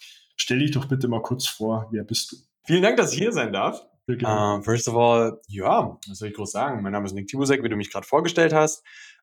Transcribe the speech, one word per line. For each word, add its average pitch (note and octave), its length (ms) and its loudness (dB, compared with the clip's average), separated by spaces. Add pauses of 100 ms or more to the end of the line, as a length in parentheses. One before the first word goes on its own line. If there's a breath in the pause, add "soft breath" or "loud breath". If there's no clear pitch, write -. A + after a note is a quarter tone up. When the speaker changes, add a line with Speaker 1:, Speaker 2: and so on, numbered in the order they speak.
(360 loud breath)
Speaker 1:
stell B2 220 -2
dich C#3+ 140 2
doch C3 120 0
bitte B2+ 240 -2
mal A2+ 140 -2
kurz - 240 -4
vor. A2 460 -4
Wer G#2 120 -4
bist - 260 -6
du? - 60 -14 (300)
Speaker 2:
Vielen F3 160 4
Dank, A#3 160 4
dass - 160 2
ich - 40 -4
hier A3 140 0
sein A2+ 220 -2
darf. G#2+ 280 -2 (240)
Speaker 1:
Sehr A#2+ 100 -2
gerne. G#2 440 0
Speaker 2:
Äh, - 20 -10
first A2+ 240 0
of A#2 100 -2
all, A#2 520 4
ja, G#2 580 0
was G2 120 -14
soll G#2+ 100 -8
ich G#2 60 -10
groß G2+ 180 -8
sagen? A#2 300 -4
Mein G2 100 -4
Name G2+ 140 -4
ist F#2 80 -8
Nick G2 120 -8
Tibusek, C3+ 360 0
wie A2+ 80 -2
du G#2+ 60 -2
mich G#2 140 -6
gerade G2 160 -8
vorgestellt E3+ 460 2
hast. D#3 320 2 (380 loud breath)